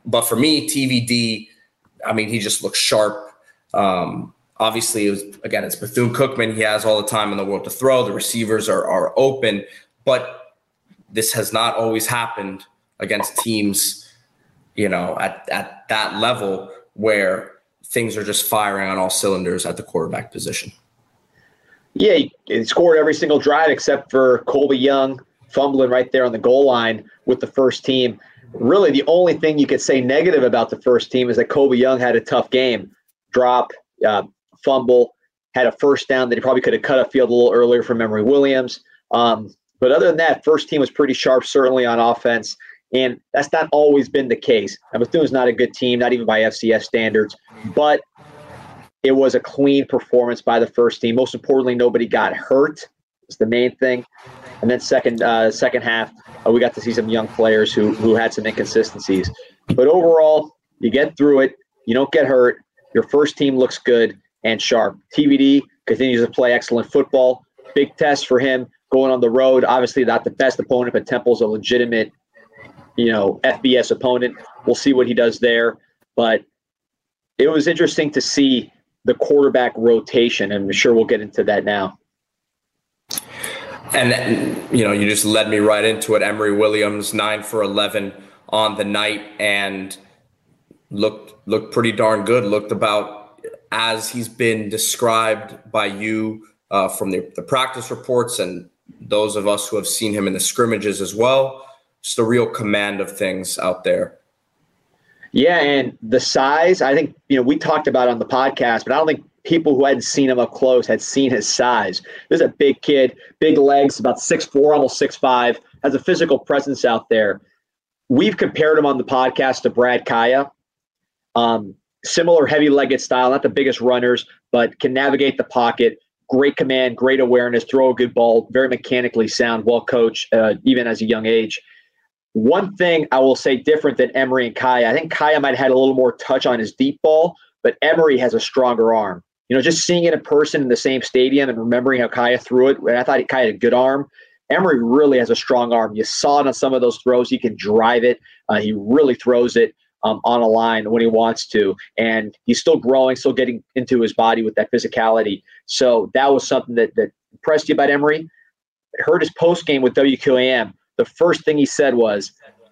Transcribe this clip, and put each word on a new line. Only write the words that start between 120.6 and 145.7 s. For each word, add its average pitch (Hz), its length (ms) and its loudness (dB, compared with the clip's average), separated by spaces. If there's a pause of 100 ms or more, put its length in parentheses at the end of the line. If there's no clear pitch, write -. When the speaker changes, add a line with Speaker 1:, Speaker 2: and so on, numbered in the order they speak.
Speaker 2:
Um, 113 400 -2 (280)
similar 170 420 2
heavy-legged 139 540 2
style, 127 300 0
not 135 120 0
the 156 60 0
biggest 131 320 -2
runners, 123 460 0 (260)
but 117 300 0
can 127 100 0
navigate 135 460 0
the 120 80 -4
pocket. 117 540 0 (280)
Great 139 300 0
command, 131 400 -2
great 131 240 2
awareness, 120 420 2
throw 131 280 2
a 120 40 -8
good 120 180 -2
ball, 117 380 2
very 131 160 2
mechanically 123 640 -2
sound, 117 340 -2
well 117 220 0
coached, 113 480 -2
uh, 110 220 2 (100)
even 123 220 2
as 110 140 -6
a 110 40 -2
young 110 200 -2
age. 113 360 -2 (720)
One 170 440 0
thing 165 340 0
I 131 80 2
will 131 160 4
say 135 220 -2
different 147 400 0
than 123 180 2
Emory 131 320 0
and 110 80 -12
Kaya, 123 340 2
I 113 40 2
think 160 180 -4
Kaya 151 300 0
might 139 80 0
have 127 80 -2
had 135 140 0
a 127 60 4
little 135 180 2
more 127 180 2
touch - 320 -4
on 123 140 0
his 107 140 -8
deep 139 280 -2
ball, 160 340 2 (260)
but 120 200 0
Emory 156 380 4
has 123 140 0
a 113 60 -2
stronger 113 560 0
arm. 95 260 -4 (280)
You 127 80 2
know, 131 40 2
just 165 240 -2
seeing 175 200 0
it 165 80 2
in 151 80 -4
person 147 400 0
in 131 80 -2
the 120 80 2
same 131 240 -2
stadium 135 480 2
and 113 100 -6
remembering 123 400 0
how 117 80 0
Kaya 123 300 0
threw 127 320 2
it, 139 80 2
and 120 200 0
I 127 60 -2
thought 127 240 0
Kaya 131 200 0
had 107 80 -2
a - 20 -14
good 117 160 2
arm. 135 340 0 (420)
Emory 160 320 2
really 131 380 4
has 117 100 0
a 117 60 2
strong 120 380 0